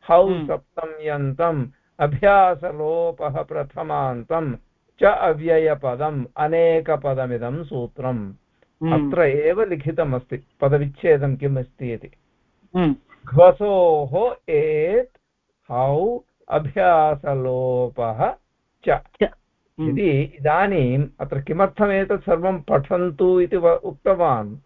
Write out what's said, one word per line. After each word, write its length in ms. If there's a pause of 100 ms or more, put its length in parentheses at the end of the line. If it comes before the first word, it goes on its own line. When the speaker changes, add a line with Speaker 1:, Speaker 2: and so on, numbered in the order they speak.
Speaker 1:
हौ 180
Speaker 2:
हम्म। 200
Speaker 1:
सप्तम्यन्तम्, 1200 (320)
अभ्यासलोपः 1400
प्रथमान्तं 1120 (440)
च 40
अव्ययपदम् 1200 (120)
अनेकपदमिदं 1300
सूत्रम्। 720 (500)
Speaker 2:
हम्म। 260
Speaker 1:
अत्र 120
एव 400
लिखितमस्ति 840 (180)
पदविच्छेदं 760
किम् 220
अस्ति 360
इति। 180 (640)
Speaker 2:
हम्म। 200 (380)
Speaker 1:
घ्वसोः 1000 (140)
एत् 680 (540)
हौ 480 (300)
अभ्यासलोपः 1800 (520)
च। 160 (220)
Speaker 2:
च। 60 (500)
हम्म। 100
Speaker 1:
इति 200 (120)
इदानीम् 840 (120)
अत्र 220
किमर्थम् 500
एतत् 300
सर्वं 400
पठन्तु 800
इति 180
व-, 180
उक्तवान्? 800 (100)